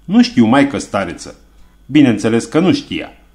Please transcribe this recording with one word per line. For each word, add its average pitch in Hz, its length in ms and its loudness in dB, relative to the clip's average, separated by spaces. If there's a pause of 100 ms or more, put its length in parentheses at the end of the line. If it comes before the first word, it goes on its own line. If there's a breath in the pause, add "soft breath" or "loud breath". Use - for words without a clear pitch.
„Nu 220 160 2
știu, 120 240 2
maică 277 320 0
stareță.” 87 580 -8 (500)
Bineînțeles 117 600 2
că - 140 -2
nu 175 140 2
știa. - 380 -6 (240)